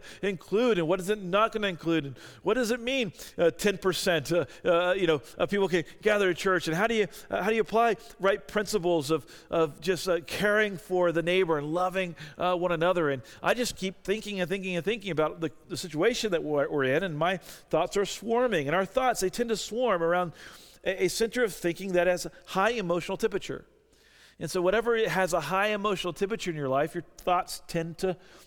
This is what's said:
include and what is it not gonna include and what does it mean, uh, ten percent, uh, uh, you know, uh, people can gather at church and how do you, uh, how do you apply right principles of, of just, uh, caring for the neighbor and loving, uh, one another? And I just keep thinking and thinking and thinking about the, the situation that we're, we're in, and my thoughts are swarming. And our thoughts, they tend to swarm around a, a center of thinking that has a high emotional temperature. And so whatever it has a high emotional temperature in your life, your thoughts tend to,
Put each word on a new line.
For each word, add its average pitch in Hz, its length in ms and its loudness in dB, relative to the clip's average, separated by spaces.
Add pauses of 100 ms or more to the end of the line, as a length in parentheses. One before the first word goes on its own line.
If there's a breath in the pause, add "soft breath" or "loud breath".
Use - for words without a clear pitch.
(200 loud breath)
include 202 560 0
and 170 100 2
what 185 140 2
is 175 80 -4
it 208 140 -2
not 202 300 2
gonna 214 160 -2
include 160 360 0
and 135 140 -10 (240 loud breath)
what 196 100 2
does 233 180 2
it 240 100 0
mean, 240 300 -2 (280 loud breath)
uh, 170 120 4
ten 196 280 0
percent, 170 520 0
uh, 170 140 2 (180 loud breath)
uh, 180 320 4
you 196 120 2
know, 156 160 2 (160 loud breath)
uh, 175 80 2
people 196 220 0
can 165 160 0 (180)
gather 208 260 4
at 170 80 2
church 185 320 0
and 160 80 0
how 202 100 2
do 233 80 0
you, 214 120 2 (240 loud breath)
uh, 190 120 0
how 185 60 0
do 220 60 2
you 220 80 2
apply 220 340 2 (240)
right 196 260 0
principles 175 640 0
of, 160 140 2 (260 loud breath)
of 160 300 0
just, 180 260 -2
uh, 175 200 2
caring 208 500 2
for 175 360 0
the 165 100 0
neighbor 175 340 2
and 147 160 -4
loving, 180 420 -2 (220 loud breath)
uh, 180 180 0
one 175 180 0
another? 170 360 2
And 131 140 -2 (200 loud breath)
I 208 120 2
just 233 220 -4
keep - 280 -8
thinking 208 360 -4
and 170 100 -2
thinking 185 260 -4
and 160 80 -2
thinking 202 280 -4
about 156 280 0
the, 160 100 -2 (180)
the 156 100 -8
situation 190 540 0
that 160 100 0
we're, 151 260 0
we're 147 160 0
in, 139 200 2
and 165 120 -4
my 170 220 0 (320 loud breath)
thoughts - 260 0
are 202 80 2
swarming. 226 640 0
And 147 100 0
our 190 80 2
thoughts, 254 360 0
they 185 100 0
tend 240 180 -2
to 220 80 0
swarm 214 460 0
around 175 300 2 (520 loud breath)
a, 190 200 0
a 180 40 4
center 226 340 0
of 208 120 2
thinking 180 380 -4
that 175 140 4
has 180 200 2
a 160 60 -12 (140 loud breath)
high 196 240 2
emotional 185 460 -2
temperature. 202 480 -4 (760 soft breath)
And 165 100 -6
so 185 100 0
whatever 226 360 4
it 220 100 2
has 175 280 2
a 170 60 2
high 190 280 0
emotional 202 440 -2
temperature 196 380 -4
in 156 60 -6
your 143 120 -4
life, 143 280 0
your 165 80 -6 (140)
thoughts 180 500 -2
tend 165 300 -4
to, 185 180 0 (300 loud breath)